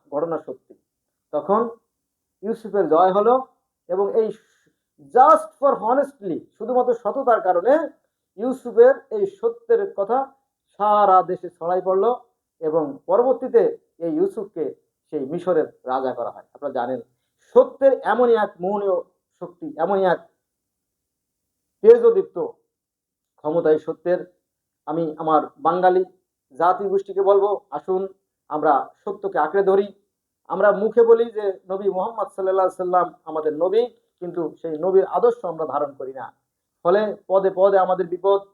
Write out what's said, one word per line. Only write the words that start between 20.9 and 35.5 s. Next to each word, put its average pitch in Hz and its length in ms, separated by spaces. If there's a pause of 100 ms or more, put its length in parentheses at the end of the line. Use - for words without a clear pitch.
তেজোদীপ্ত 220 560 (1000)
ক্ষমতা 160 340
এই 156 80
সত্যের। 175 560 (520)
আমি 156 320
আমার 156 240 (160)
বাঙালি 180 460 (480)
জাতি 180 320
গোষ্ঠীকে 196 380
বলবো, 196 380 (100)
আসুন 185 380 (400)
আমরা 147 400 (160)
সত্যকে 190 340
আঁকড়ে 160 240
ধরি। 196 320 (540)
আমরা 190 240
মুখে 214 300
বলি 226 220
যে 208 440
নবী 196 200
মুহাম্মদ 196 400
সাল্লাল্লাহু 190 400
আলাইহি 185 80
সাল্লাম 180 380 (100)
আমাদের 156 320
নবী, 190 300 (340)
কিন্তু 170 420
সেই 160 160
নবীর 185 260
আদর্শ 226 400
আমরা 160 220